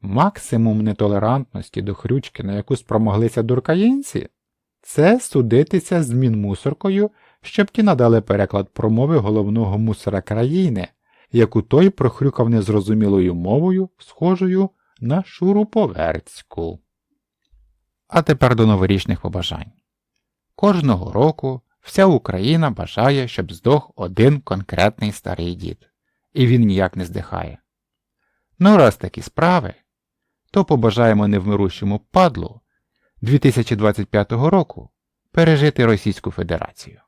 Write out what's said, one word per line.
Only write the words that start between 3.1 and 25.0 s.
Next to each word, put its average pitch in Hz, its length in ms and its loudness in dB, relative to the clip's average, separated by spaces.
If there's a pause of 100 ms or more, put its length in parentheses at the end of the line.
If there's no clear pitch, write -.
дуркаїнці, 185 840 -2 (540)
це 190 380 2
судитися 151 840 0
з 123 80 -6
Мінмусоркою, 127 1000 -2 (300)
щоб - 300 -4
ті 226 120 0
надали 120 380 4
переклад 101 520 -2
промови 117 440 0
головного 104 600 0
мусора 104 440 -2
країни, 123 680 -2 (440)
яку 113 300 2
той 175 280 4
прохрюкав 127 600 -2
незрозумілою 101 840 2
мовою, 165 640 -2
схожою 185 720 -2 (300)
на 139 240 -2
шуруповертську. 87 1600 -4 (1300)
А 165 140 0
тепер 135 340 2
до 113 100 4
новорічних 95 560 2
побажань. 85 500 -8 (840)
Кожного 147 560 0
року 131 500 -2 (200)
вся - 240 0
Україна 147 680 0
бажає, 123 560 -2
щоб 92 260 -8
здох 139 420 0
один 113 460 0
конкретний 98 680 -2